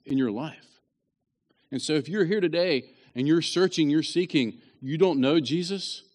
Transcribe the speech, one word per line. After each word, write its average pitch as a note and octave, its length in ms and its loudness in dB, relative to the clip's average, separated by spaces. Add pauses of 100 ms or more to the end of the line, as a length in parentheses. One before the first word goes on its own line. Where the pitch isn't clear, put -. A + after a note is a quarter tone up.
in C3+ 120 -2
your B2+ 120 2
life. C3 500 -10 (920)
And C3 100 -6
so D3+ 120 -4
if D3 160 -2
you're G3 160 0
here G3+ 160 0
today E3+ 460 0 (280)
and C3 140 0
you're E3 140 4
searching, F3 480 0
you're D3+ 120 2
seeking, D3+ 560 -2 (220)
you C3+ 160 -6
don't D#3+ 240 4
know C#3+ 200 4
Jesus, F3 640 -4 (120)